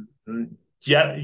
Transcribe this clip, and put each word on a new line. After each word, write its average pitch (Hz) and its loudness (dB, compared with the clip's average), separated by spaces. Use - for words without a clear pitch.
mm, 113 -8
ya, 143 2